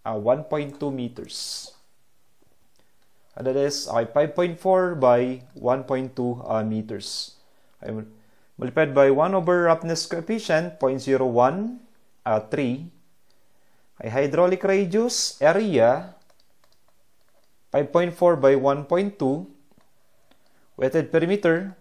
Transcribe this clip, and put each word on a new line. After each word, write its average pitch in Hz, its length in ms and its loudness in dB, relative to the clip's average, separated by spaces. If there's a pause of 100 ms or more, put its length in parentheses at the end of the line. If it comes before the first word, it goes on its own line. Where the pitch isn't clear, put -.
uh, 113 80 -4
one 120 320 0
point 147 320 -6
two 143 160 -6
meters. - 800 -10 (1600)
Uh, - 80 -14
that 131 160 -2
is, 143 320 -2
okay, 117 240 0
five 147 240 0
point 175 240 -2
four 185 320 2
by 127 480 2 (160)
one 127 260 -2
point 131 300 -6
two, 123 320 -4
uh, 110 160 -2
meters. 110 720 -8 (480)
Okay, - 80 -10
mul-, 110 240 -10 (480)
multiplied 135 320 0
by 139 160 8
one 156 240 4
over 175 320 2
roughness 165 400 0
coefficient, 175 720 -4
point 135 240 0
zero 131 240 0
one, 135 560 0 (480)
uh, 110 100 2
three. 143 540 -4 (1040)
Okay, 113 160 -10
hydraulic 156 480 2
radius, 196 800 0
area, 165 720 2 (1600)
five 143 160 0
point 175 240 0
four 175 240 4
by 135 160 6
one 139 320 0
point 202 320 -2
two. 147 320 -2 (1300)
Wetted 135 320 -2
perimeter, 175 720 0